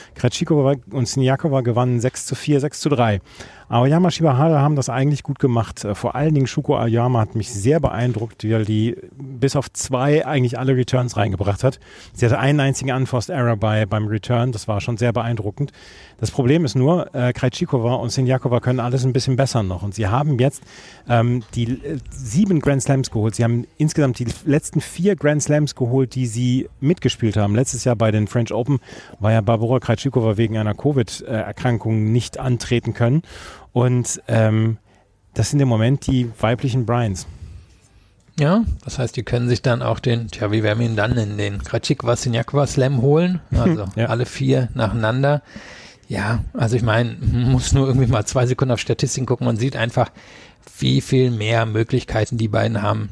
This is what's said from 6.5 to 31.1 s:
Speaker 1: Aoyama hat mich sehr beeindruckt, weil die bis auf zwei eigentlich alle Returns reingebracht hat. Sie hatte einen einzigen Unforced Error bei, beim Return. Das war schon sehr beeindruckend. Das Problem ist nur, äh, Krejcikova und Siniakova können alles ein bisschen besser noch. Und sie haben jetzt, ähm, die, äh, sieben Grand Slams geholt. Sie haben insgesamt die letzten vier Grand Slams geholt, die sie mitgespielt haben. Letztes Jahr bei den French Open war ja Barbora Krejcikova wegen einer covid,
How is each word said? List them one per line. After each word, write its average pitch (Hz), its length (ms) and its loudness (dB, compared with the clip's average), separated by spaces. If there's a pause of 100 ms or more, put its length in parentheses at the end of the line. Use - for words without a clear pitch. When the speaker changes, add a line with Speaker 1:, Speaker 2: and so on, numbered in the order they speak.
Speaker 1:
Aoyama 117 440 2
hat 107 140 -2
mich 110 180 -4
sehr 123 280 2
beeindruckt, 117 680 -2
weil 110 160 2
die 110 320 0 (200)
bis 135 400 -2
auf - 160 -4
zwei 135 540 0
eigentlich 123 320 0
alle 131 180 0
Returns 127 400 0
reingebracht 98 480 0
hat. 131 140 0 (340)
Sie - 120 -2
hatte 113 140 4
einen 143 220 2
einzigen 135 320 0
Unforced 127 380 -2
Error 120 260 0
bei, 107 300 0
beim 107 200 -2
Return. 120 460 0
Das 104 160 -8
war 104 120 -2
schon 120 160 -4
sehr 117 160 0
beeindruckend. 117 600 -4 (460)
Das 110 120 -4
Problem 143 340 4
ist 123 100 -2
nur, 135 400 2
äh, 123 180 0
Krejcikova 127 600 0
und 120 160 -2
Siniakova 127 500 0
können 127 200 0
alles 123 240 0
ein 131 80 2
bisschen 127 240 0
besser 127 260 0
noch. 92 200 -4
Und 101 120 -6
sie 107 140 -2
haben 135 320 0
jetzt, 135 220 0 (460)
ähm, 120 360 2 (100)
die, 120 300 -2
äh, 147 140 -6 (120)
sieben 151 480 0
Grand 139 240 2
Slams 135 300 0
geholt. 110 240 0
Sie 120 80 2
haben 120 240 0 (100)
insgesamt 151 400 2
die 123 80 -4 (180)
letzten 151 360 0
vier 196 340 0
Grand 147 300 0
Slams 147 320 0
geholt, 131 400 0
die 127 100 0
sie 123 420 0 (120)
mitgespielt 123 560 0
haben. 104 180 2
Letztes 123 300 0
Jahr 123 100 2
bei 110 160 2
den 107 160 2
French 117 260 -2
Open 123 280 0 (400)
war 101 100 2
ja 113 120 4
Barbora 113 360 2
Krejcikova 113 580 0
wegen 110 220 0
einer 107 160 0
covid, 139 540 -2